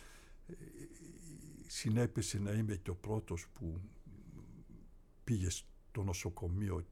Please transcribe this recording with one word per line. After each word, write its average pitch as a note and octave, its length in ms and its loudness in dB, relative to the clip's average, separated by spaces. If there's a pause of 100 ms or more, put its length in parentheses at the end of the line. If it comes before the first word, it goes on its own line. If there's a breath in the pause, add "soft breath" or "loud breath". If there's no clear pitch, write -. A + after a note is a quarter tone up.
(480 loud breath)
ε, E3+ 60 -10 (1120)
συνέπεσε A2 720 4
να G2+ 120 2
είμαι G#2 240 4
και F2+ 140 -2
ο F2 60 2
πρώτος G#2 580 0
που E2+ 260 -2 (1400)
πήγε F#2 260 6
στο - 540 -4
νοσοκομείο F2+ 880 2